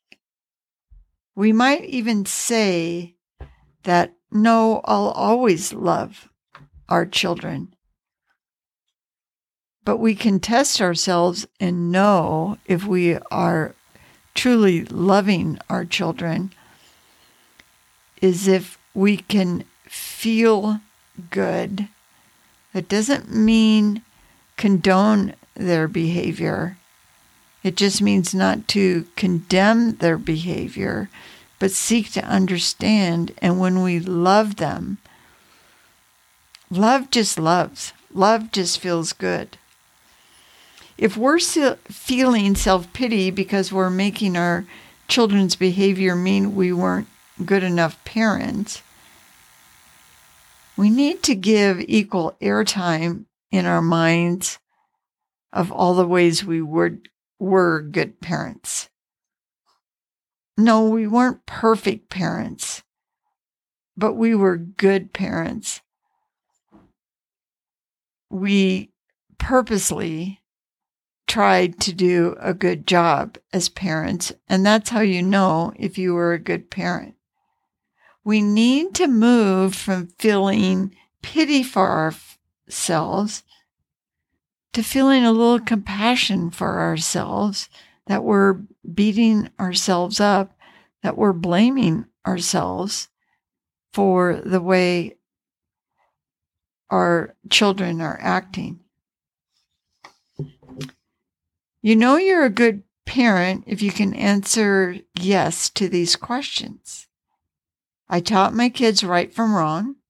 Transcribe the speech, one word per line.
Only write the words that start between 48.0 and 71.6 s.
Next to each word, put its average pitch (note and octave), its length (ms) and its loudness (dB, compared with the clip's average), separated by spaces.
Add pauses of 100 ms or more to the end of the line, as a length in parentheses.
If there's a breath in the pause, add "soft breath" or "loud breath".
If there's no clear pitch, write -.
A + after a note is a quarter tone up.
parents, - 800 -4 (1900 soft breath)
we G3+ 140 2
need C#4+ 360 2
to C#4+ 100 0
give G3 460 2
equal G3+ 600 -2
airtime F#3+ 840 -2 (240)
in F#3 160 0
our E3+ 160 0
minds E3 760 0 (920)
of F3+ 180 -4
all F3+ 240 0
the F3+ 120 2
ways F3 380 2
we E3 180 -4
were, E3 360 -2 (400)
were F3+ 440 2
good D3+ 400 -6
parents. - 640 -8 (1700)
No, A3 320 4
we A3 180 0
weren't B3 380 0
perfect A3 640 -2
parents, - 720 -8 (1160)
but F3+ 160 -2
we A3+ 200 2
were F#3+ 220 2
good G3 560 0
parents. - 680 -6 (2500)
We G3 640 0 (440)
purposely F#3+ 1040 -2 (840)
tried F#3 540 2